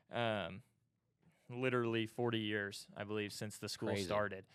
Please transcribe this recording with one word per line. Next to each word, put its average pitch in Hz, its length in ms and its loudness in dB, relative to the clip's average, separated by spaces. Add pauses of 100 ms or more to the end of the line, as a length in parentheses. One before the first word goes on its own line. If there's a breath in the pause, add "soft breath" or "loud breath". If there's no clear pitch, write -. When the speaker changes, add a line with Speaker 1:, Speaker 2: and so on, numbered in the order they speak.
(140)
Speaker 1:
Um, 107 480 0 (880)
literally 120 580 2
forty 117 320 2
years, 104 480 -2 (100)
I 104 80 -4
believe, 104 260 -2
since 107 260 -6
the 104 120 -6
school 113 200 -2
Speaker 2:
Crazy. 101 140 2
Speaker 1:
started. 98 400 0 (120)